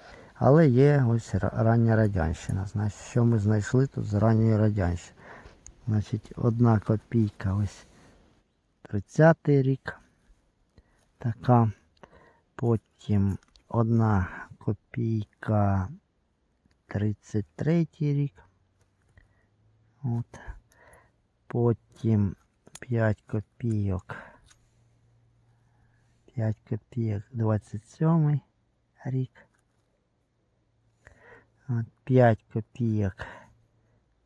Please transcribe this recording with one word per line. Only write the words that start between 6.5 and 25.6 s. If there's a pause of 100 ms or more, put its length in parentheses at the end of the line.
копійка,
ось (960)
тридцятий
рік. (1160)
Така. (840)
Потім (300)
одна (300)
копійка, (960)
тридцять (100)
третій
рік. (1600)
От. (1080)
Потім (460)
П'ять
копійок. (2000)